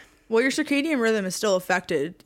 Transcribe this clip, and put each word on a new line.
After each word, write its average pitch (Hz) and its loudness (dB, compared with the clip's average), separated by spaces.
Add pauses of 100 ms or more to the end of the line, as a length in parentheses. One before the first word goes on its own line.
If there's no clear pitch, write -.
(280)
Well, 220 2
your 262 2
circadian 285 0
rhythm 220 0
is 180 -6
still 208 0
affected, 180 -2 (120)